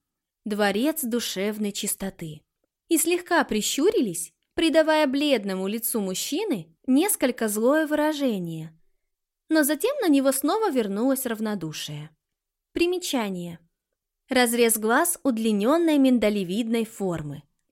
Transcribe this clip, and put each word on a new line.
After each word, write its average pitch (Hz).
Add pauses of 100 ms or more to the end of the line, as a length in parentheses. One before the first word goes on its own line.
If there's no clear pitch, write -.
(440)
"Дворец 208
душевной 214
чистоты". 180 (460)
И 330
слегка 349
прищурились, 247 (220)
придавая 311
бледному 226
лицу 220
мужчины 202 (120)
несколько 262
злое 247
выражение. 247 (760)
Но 311
затем 311
на 403
него 277
снова 359
вернулось 247
равнодушие. 170 (600)
Примечание. 220 (720)
Разрез 233
глаз 247
удлиненной 247
миндалевидной 226
формы, 156 (300)